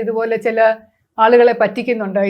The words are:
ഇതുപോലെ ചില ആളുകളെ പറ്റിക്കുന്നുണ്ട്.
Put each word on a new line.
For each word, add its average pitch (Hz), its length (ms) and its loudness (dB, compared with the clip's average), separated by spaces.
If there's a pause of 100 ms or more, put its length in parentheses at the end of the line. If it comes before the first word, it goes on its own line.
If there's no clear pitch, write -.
ഇതുപോലെ 226 340 -4 (100)
ചില 220 120 -2 (680)
ആളുകളെ 240 360 4
പറ്റിക്കുന്നുണ്ട്. 208 580 -4 (100)